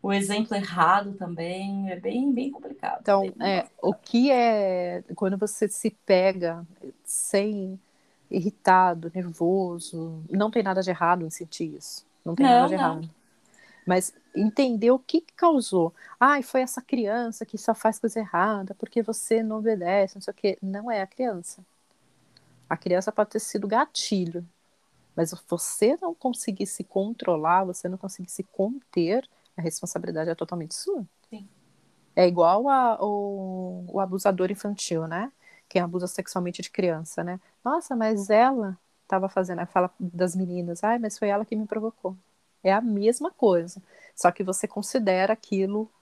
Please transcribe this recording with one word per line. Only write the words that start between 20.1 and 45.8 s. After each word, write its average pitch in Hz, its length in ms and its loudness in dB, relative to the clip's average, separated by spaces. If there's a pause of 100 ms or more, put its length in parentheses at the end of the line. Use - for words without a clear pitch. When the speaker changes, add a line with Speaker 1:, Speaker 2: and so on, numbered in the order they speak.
Speaker 2:
não 190 60 -16
sei 196 100 -8
o - 20 -10
quê. 196 260 -2
Não 202 300 -6
é 214 120 0
a 190 40 -4
criança. 190 580 -6 (1040)
A - 80 -2
criança 185 360 -2
pode 208 180 0
ter 220 100 -4
sido 208 280 -6
gatilho, 185 800 -2 (680)
mas 165 180 -2 (160)
você 214 520 0
não 339 140 -4
conseguir 214 520 -4
se - 180 -10
controlar, 185 800 0
você 180 240 -6
não 185 80 -6
conseguir 185 340 -12
se - 120 -10
conter, 202 880 -2 (280)
a 175 60 -8
responsabilidade 165 680 -4
é 165 40 -2
totalmente 165 400 -8
sua. 330 300 -4 (260)
Speaker 1:
Sim. 202 180 -16 (680)
Speaker 2:
É 185 120 6
igual 175 420 4
a, 254 320 4
o, 190 880 -6
o 196 120 -4
abusador 185 500 0
infantil, 196 560 -4
né? 185 260 -6 (360)
Quem 180 140 2
abusa 175 240 -2
sexualmente 180 560 -6
de - 80 -12
criança, 165 540 -2
né? 180 160 -8 (240)
"Nossa, 294 320 -2
mas 220 340 0
ela 220 480 4 (300)
tava 190 200 0
fazendo", 180 320 -2
aí 175 60 -4
fala 180 320 2
das 175 380 -2
meninas, 175 480 -4
"Ai, 233 140 2
mas 214 200 -6
foi 208 100 0
ela 202 160 0
que 220 120 -6
me 214 100 -4
provocou." 214 500 -6 (460)
É 190 100 4
a 208 80 4
mesma 233 500 2
coisa, 180 520 2 (320)
só - 180 4
que 202 100 -8
você 190 260 -4
considera 202 640 0
aquilo 202 580 -2 (120)